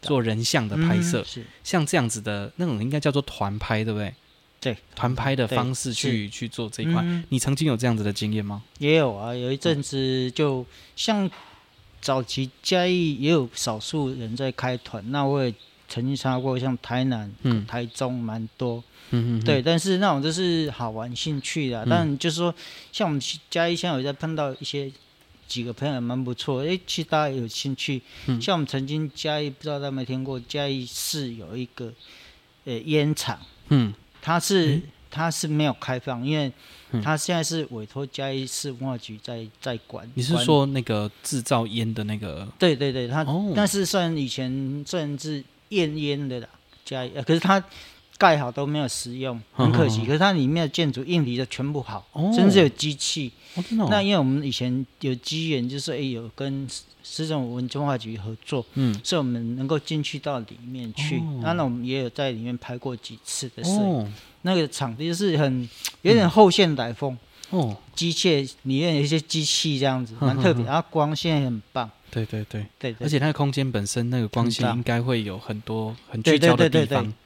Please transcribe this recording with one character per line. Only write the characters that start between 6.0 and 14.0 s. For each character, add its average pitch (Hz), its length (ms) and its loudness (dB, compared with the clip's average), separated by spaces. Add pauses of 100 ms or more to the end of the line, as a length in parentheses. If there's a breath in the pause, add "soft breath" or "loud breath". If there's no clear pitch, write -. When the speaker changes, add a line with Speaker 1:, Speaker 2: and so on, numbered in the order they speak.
Speaker 1:
对， 110 160 0
是。 101 60 -10
Speaker 2:
去 117 180 -8
做 113 220 -8
这 110 120 -8
一 151 80 -2
块。 170 140 2
Speaker 1:
嗯。 175 240 -2
Speaker 2:
你 135 100 0
曾 139 160 0
经 156 140 0
有 123 80 2
这 120 100 0
样 117 80 4
子 107 80 -2
的 104 80 0
经 107 220 -2
验 107 100 -2
吗？ 101 200 -6 (160)
Speaker 1:
也 147 180 4
有 135 180 2
啊， 110 200 -6
有 123 180 -2
一 139 60 -2
阵 151 240 0
子 131 480 -2
就 131 340 0 (320 loud breath)
像 202 340 2 (720 loud breath)
早 131 220 0
期 127 280 -4 (120)
嘉 180 240 2
义 175 300 2
也 139 140 2
有 147 220 4
少 110 260 -4
数 143 360 -2